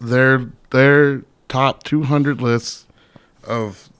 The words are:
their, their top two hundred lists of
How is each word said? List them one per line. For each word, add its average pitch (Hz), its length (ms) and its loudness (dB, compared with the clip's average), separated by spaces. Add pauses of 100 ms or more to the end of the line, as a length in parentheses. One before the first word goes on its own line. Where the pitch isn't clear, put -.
their, 127 480 2 (220)
their 139 520 4 (240)
top 131 360 -2
two 151 200 -2
hundred 139 380 -2
lists 117 440 -4 (580)
of 107 460 -10 (100)